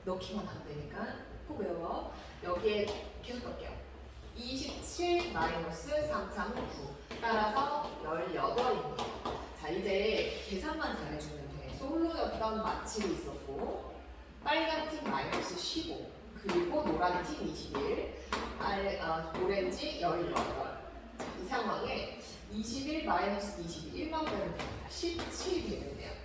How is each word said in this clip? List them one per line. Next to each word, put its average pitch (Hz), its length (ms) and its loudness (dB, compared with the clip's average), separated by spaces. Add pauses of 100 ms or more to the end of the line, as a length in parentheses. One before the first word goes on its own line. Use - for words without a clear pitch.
넣기만 190 420 -2
하면 160 200 -6
되니까 147 500 -6 (300)
꼭 294 140 -6
외워. 175 540 -2 (280)
여기에 208 440 4 (360)
계속 240 220 -4
갈게요. - 320 -6 (600)
이십칠 269 960 2
마이너스 - 760 0
삼, 302 240 0
삼, - 240 0
구. - 400 -4 (260)
따라서 233 720 4 (140)
열여덟입니다. 180 1000 2 (560)
자, 151 80 -4
이제 196 800 4
계산만 302 480 0
잘해주면 151 520 -4 (100)
돼. - 180 -6
솔로였던 277 840 2
마치고 - 520 0
있었고, - 800 -4 (500)
빨간 311 440 4
팀 302 220 -2
마이너스 - 480 0
십오, - 480 -2 (340)
그리고 180 440 4
노란 - 400 4
팀 - 240 -2
이십일, - 680 0 (460)
빨-, 196 420 2
아, 165 300 0 (100)
오렌지 196 580 2
열여덟. - 340 2 (840)
자, - 60 -4 (180)
이 - 20 -4
상황에 - 760 0 (320)
이십일 277 520 0
마이너스 185 560 2
이십이, - 380 -4
일 311 120 0
마음 320 160 2
대로 214 120 0
됩니다. - 260 0 (240)
십칠 339 800 0
되겠네요. - 440 -4 (120)